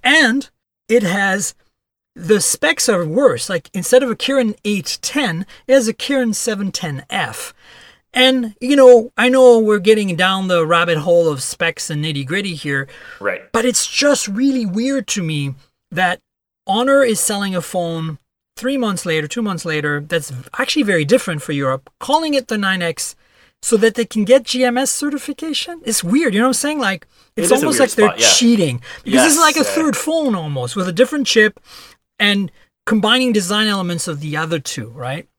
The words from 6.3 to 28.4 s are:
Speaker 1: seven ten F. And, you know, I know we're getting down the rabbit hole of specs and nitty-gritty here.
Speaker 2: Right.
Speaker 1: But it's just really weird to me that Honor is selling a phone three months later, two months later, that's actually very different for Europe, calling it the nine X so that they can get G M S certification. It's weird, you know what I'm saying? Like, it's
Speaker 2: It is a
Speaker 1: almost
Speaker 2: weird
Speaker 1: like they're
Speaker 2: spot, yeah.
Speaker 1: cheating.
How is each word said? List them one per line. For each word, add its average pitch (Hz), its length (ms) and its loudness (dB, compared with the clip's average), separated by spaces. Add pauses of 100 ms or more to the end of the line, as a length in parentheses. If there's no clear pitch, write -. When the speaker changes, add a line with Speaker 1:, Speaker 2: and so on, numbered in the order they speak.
Speaker 1:
seven 202 360 -4
ten 143 400 -8
F. - 420 -8 (640)
And, 254 460 2
you 269 160 2
know, 247 420 8
I 240 100 2
know 254 300 8
we're 214 200 2
getting 196 380 2
down 190 320 0
the 175 180 2
rabbit 170 320 2
hole 170 300 4
of 139 140 -4
specs - 480 -6
and 151 120 -4
nitty-gritty 160 520 -6
here. 139 340 -6 (320)
Speaker 2:
Right. 95 220 -4 (100)
Speaker 1:
But 233 140 0
it's - 200 -2
just - 400 0
really 247 380 -2
weird 233 440 -4
to 202 140 -4
me 147 320 -4 (360)
that 180 300 -2 (460)
Honor 262 380 2
is 226 160 0
selling 196 340 -4
a 180 60 -2
phone 165 580 -6 (380)
three 269 220 -4
months 208 260 -4
later, 156 240 -4
two 240 140 -6
months 185 240 -6
later, 147 340 -4
that's 151 320 -6 (260)
actually 269 260 0
very 175 200 0
different 175 380 0
for 160 100 -8
Europe, 135 380 -4 (100)
calling 311 320 0
it 269 160 -2
the 220 80 -4
nine 190 240 -2
X - 360 -6 (440)
so - 160 0
that 220 200 2
they 233 100 -2
can 214 180 -4
get 247 200 4
G 254 200 -2
M 240 140 0
S 269 120 -2
certification. 302 960 -6
It's 220 180 -4
weird, 233 300 2
you 202 80 2
know 247 60 2
what 262 40 2
I'm 254 40 0
saying? 302 240 -4
Like, 196 280 -4 (300)
it's 175 140 0
Speaker 2:
It - 60 8
is 285 60 0
a 302 40 0
Speaker 1:
almost 277 120 0
Speaker 2:
weird 262 120 4
Speaker 1:
like - 60 -4
they're 208 120 4
Speaker 2:
spot, - 120 -4
yeah. 226 120 4
Speaker 1:
cheating. 190 500 2 (220)